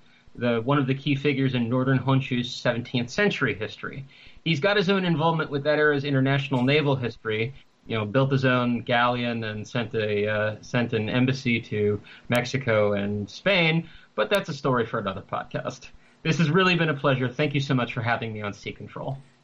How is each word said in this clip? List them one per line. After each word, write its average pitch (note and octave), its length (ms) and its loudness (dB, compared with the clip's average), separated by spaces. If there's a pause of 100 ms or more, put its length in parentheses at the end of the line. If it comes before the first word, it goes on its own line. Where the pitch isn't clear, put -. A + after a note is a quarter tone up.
(340)
the, A#2 280 0
one C#3 180 2
of C3+ 80 0
the C3+ 80 0
key C#3+ 180 -2
figures C3+ 400 0
in A#2+ 160 0
northern B2+ 300 2
Honshu's B2+ 520 0
seventeenth A#2 600 -2
century E3 420 0
history. G#2 520 -10 (380)
He's D#3+ 160 0
got G3 160 2
his G3 140 2
own G3 160 4
involvement D#3+ 460 2
with C#3+ 140 -2
that D3+ 120 2
era's D3 260 4
international C#3 600 2
naval C#3+ 320 4
history, A2+ 580 -4 (320)
you A2+ 100 -6
know, G#2+ 100 0
built C3 260 2
his C3+ 120 2
own B2 380 2
galleon A#2+ 600 0
and G#2+ 240 -6
sent A2+ 260 -4
a, G#2+ 340 0
uh, G#2+ 340 0
sent A#2+ 320 -2
an G#2+ 160 0
embassy B2 520 0
to G#2 400 -2 (260)
Mexico A#2 640 2
and G2+ 360 -4
Spain, E3 580 2 (280)
but G#3+ 160 0
that's G3 180 0
a D#3 60 -4
story B2 320 0
for B2 100 -6
another G2 240 -6
podcast. - 680 -10 (340)
This D#3 140 0
has D3+ 140 2
really F#3 240 4
been E3 140 2
a D3+ 40 0
pleasure. C3 340 0
Thank D3 280 -2
you C#3+ 40 2
so C#3 140 -2
much A#2+ 220 0
for B2 80 -4
having A2+ 280 -2
me G#2+ 100 -8
on G2+ 120 -6
Sea - 180 -12
Control. C3+ 460 -10 (260)